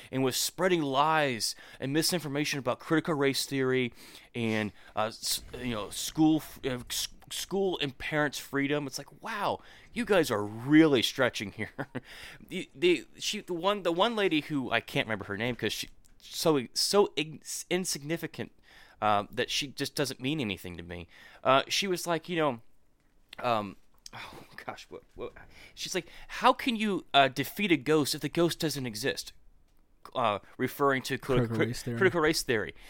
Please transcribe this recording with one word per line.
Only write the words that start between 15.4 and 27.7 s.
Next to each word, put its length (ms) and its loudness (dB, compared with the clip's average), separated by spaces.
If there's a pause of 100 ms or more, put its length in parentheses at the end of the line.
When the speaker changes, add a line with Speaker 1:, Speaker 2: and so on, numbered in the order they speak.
Speaker 1:
'cause 160 -2
she, 160 -8 (340)
so, 520 0
so 420 2
ig-, 260 -6 (280)
insignificant, 800 -4 (500)
uh, 300 2
that 180 -4
she 180 -2
just 280 -6
doesn't 240 -2
mean 220 -2
anything 340 -6
to 80 -12
me. 240 -12 (380)
Uh, 240 6
she 180 -2
was 180 -4
like, 220 -2
you 80 -4
know, 240 0 (800)
um, 360 -2 (360)
oh 300 -16 (220)
gosh, 240 -12
what, 140 -14 (120)
what, 160 -12 (420)
she's 220 -8
like, 120 -6 (200)
"How 240 2
can 240 0
you, 380 -2
uh, 160 8
defeat 420 -2